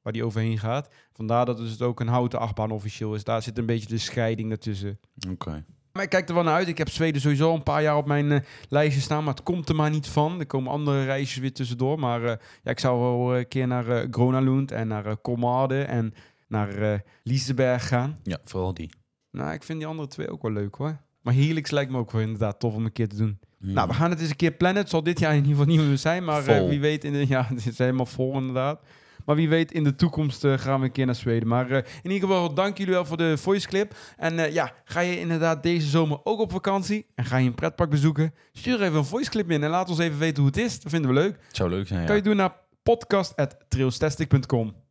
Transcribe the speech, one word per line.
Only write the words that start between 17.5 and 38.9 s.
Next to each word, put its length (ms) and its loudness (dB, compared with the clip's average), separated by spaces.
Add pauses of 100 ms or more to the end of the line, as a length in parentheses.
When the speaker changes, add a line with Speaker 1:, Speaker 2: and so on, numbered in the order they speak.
Speaker 1:
gaan. 360 -2
Speaker 2:
Ja, 200 -4
vooral 300 -4
die. 160 -10 (420)
Speaker 1:
Nou, 220 -6
ik 100 -12
vind 160 -8
die 80 -8
andere 200 -8
twee 220 -8
ook 120 -10
wel 100 -2
leuk, 240 -4
hoor. 220 -6 (240)
Maar 120 0
Helix 380 2
lijkt 200 0
me 60 -2
ook 140 -4
wel 100 0
inderdaad 380 -2
tof 140 0
om 120 -2
een 60 -2
keer 180 0
te 60 -10
doen. 240 -2 (200)
Speaker 2:
Hmm. 140 -4
Speaker 1:
Nou, 140 4
we 60 -2
gaan 160 2
het 100 -2
eens 100 -2
een 60 -2
keer 160 2
plannen. 300 2
Het 100 -4
zal 120 0
dit 160 0
jaar 160 4
in 100 6
ieder 60 4
geval 240 4
niet 120 6
meer 100 4
zijn, 260 0
maar, 240 0
eh, 100 6
Speaker 2:
Vol. 120 4
Speaker 1:
wie 100 2
weet 240 0
in 100 -4
de, 160 2
<laughs> 40 2
ja, 160 2
het 160 -4
is 120 -4
helemaal 280 2
vol 280 -4
inderdaad. 480 -2 (440)
Maar 120 4
wie 120 4
weet 220 2
in 120 0
de 120 4
toekomst, 480 0
eh, 140 4
gaan 220 0
we 60 0
een 60 -2
keer 140 0
naar 100 0
Zweden. 320 0
Maar, 240 0
eh, 60 2
in 340 -6
ieder 160 0
geval 260 2
dank 240 0
jullie 160 0
wel 120 0
voor 120 -6
de 200 2
voice 300 0
clip. 280 -2 (220)
En, 220 -2
eh, 140 0
ja, 180 0 (120)
ga 160 -4
je 200 0
inderdaad 440 0
deze 240 2
zomer 360 2
ook 160 0
op 120 -2
vakantie 540 -2 (100)
en 100 -4
ga 120 0
je 100 4
een 80 -2
pretpark 340 -6
bezoeken, 440 2 (200)
stuur 280 -2
even 160 2